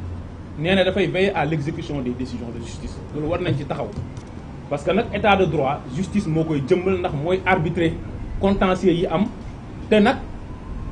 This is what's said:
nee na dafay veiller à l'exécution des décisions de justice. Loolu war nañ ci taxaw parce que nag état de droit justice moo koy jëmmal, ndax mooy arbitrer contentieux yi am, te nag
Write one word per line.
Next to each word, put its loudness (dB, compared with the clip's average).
nee 2
na 6
dafay 2
veiller 2
à 2
l'exécution -4
des -2
décisions -6
de -8
justice. -10
Loolu -4
war -2
nañ 0
ci -4
taxaw -6
parce -2
que 2
nag 2
état 6
de 8
droit 0
justice 0
moo 2
koy 0
jëmmal, 4
ndax 0
mooy 0
arbitrer 2
contentieux 4
yi 2
am, 2
te 6
nag 6